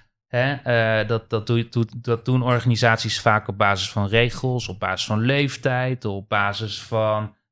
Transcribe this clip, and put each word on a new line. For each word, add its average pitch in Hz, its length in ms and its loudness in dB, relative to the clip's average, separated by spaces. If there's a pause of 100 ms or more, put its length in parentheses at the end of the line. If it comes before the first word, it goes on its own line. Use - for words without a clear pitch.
(260)
hè, 127 260 -2
eh, 113 560 0
dat, 113 220 -2
dat 107 160 -2
doe-, 117 220 2
doet, 117 360 -2
dat 117 200 0
doen 127 180 2
organisaties 117 800 2
vaak 107 280 2
op 98 100 -6
basis 101 320 2
van 101 180 -2
regels, 120 600 0
op 98 100 -10
basis 92 280 -4
van 110 140 0
leeftijd, 131 840 -2
op 101 240 -6
basis 101 540 -2
van, 107 520 -2 (180)